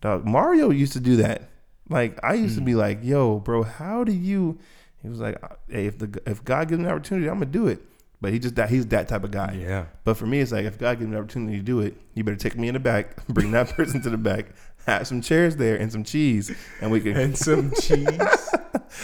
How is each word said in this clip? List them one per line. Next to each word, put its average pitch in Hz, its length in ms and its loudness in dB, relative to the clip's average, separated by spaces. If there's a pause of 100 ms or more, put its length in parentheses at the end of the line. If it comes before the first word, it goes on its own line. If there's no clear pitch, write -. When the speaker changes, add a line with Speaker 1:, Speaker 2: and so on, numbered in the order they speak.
Speaker 1:
"Dog, 104 240 -2
Mario 240 460 4
used 139 220 2
to 131 60 -4
do 123 180 6
that." 113 320 2 (400)
Like, 120 340 0
I 156 100 2
used 214 220 0
to 104 60 -2
Speaker 2:
Mm. - 40 -2
Speaker 1:
be 123 100 2
like, 104 280 2
"Yo, 123 360 2
bro, 113 240 0
how 190 400 -4
do 220 100 0
you," 180 440 0 (440)
he 107 80 -12
was 117 100 -10
like, 110 180 -6 (320)
"Hey, 101 180 -4
if 101 120 -6
the, 101 260 -8
if 104 180 -6
God 147 260 0
gives 165 100 0
me 170 60 -2
an 180 60 0
opportunity, 156 380 -2
I'm 175 60 -2
gonna 196 160 -2
do 202 160 2
it." 101 140 0 (380)
But 101 140 -2
he 117 60 2
just 98 160 -4
that, 110 160 2
he's 127 160 2
that 107 200 2
type 101 160 -2
of 98 60 -6
guy. 98 320 -4
Speaker 2:
Yeah. 90 240 -4 (180)
Speaker 1:
But 110 140 2
for 110 80 -8
me, 131 160 2
it's 123 100 0
like, 104 140 -2
if 107 140 -8
God 120 180 0
gives 117 100 -4
me 107 80 -4
an 107 60 -2
opportunity 107 360 -6
to 98 60 -4
do 120 180 0
it, 104 140 -2 (200)
you 110 80 -2
better 104 120 -2
take 110 220 -4
me 117 100 -2
in 120 60 -2
the 131 60 -2
back, 117 360 0 (120)
<laughs> - 0 -
bring 104 240 2
that 120 180 2
person 151 320 -2
to 120 80 -2
the 113 80 -2
back, 107 300 -2 (400)
have 110 180 0
some 123 160 -4
chairs 160 360 4
there 113 200 2
and 107 140 -2
some 113 120 -4
cheese, 120 480 0 (300)
and 110 100 -2
we 110 80 6
can 101 160 0
Speaker 2:
And 135 220 2
some 147 380 2
Speaker 1:
<laughs> - 40 0
Speaker 2:
cheese. 151 680 2 (540)